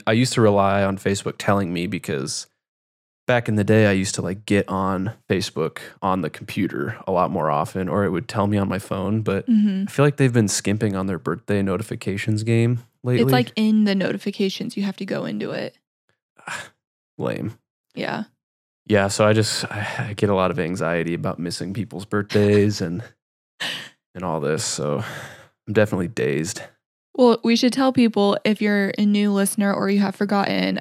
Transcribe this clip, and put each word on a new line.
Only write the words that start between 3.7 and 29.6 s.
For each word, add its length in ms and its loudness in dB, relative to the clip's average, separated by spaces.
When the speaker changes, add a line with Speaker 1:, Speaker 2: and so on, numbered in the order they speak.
Speaker 1:
I 60 4
used 220 0
to, 80 -4
like, 240 -6
get 240 2
on 420 -2
Facebook 520 -2
on 220 0
the 80 -4
computer 640 -4
a 60 -2
lot 180 2
more 200 0
often, 380 -2
or 160 0
it 60 0
would 160 -4
tell 200 0
me 100 0
on 120 0
my 100 -2
phone. 440 -4
But 240 -2
Speaker 2:
Mm-hmm. 400 2
Speaker 1:
I 40 -12
feel 140 2
like 120 2
they've 160 2
been 160 4
skimping 480 0
on 120 -2
their 100 -2
birthday 440 -2
notifications 800 -4
game 360 2
lately. 200 2
Speaker 2:
It's, 80 4
like, 220 2
in 300 4
the 100 2
notifications. 840 -4
You 60 -2
have 120 -4
to 80 -10
go 220 -6
into 240 -6
it. 260 -8
Speaker 1:
<sighs> 800 -16
Lame. 400 -6
Speaker 2:
Yeah. 300 -6
Speaker 1:
Yeah. 220 4
So 180 2
I 80 6
just, 360 0
I, 400 -6
I 40 -8
get 160 0
a 40 2
lot 160 2
of 80 -4
anxiety 540 -2
about 260 -4
missing 360 -6
people's 320 -8
birthdays 760 2
and, 220 -4
Speaker 2:
<laughs> 540 -12
Speaker 1:
and 100 -8
all 160 -2
this. 240 -2
So 400 -4
I'm 80 -6
definitely 340 2
dazed. 540 -2
Speaker 2:
Well, 280 4
we 140 4
should 160 2
tell 200 2
people, 520 4
if 180 0
you're 340 2
a 80 0
new 280 2
listener 420 0